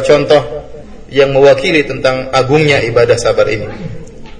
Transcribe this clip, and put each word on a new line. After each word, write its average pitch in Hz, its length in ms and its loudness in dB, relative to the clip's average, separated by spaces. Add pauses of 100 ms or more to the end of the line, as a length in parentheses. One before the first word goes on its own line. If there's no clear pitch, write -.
contoh 143 560 2 (500)
yang 135 240 2
mewakili 143 480 4
tentang 131 480 -2
agungnya 139 540 2
ibadah 120 340 2
sabar 107 300 0
ini. 107 180 -6 (720)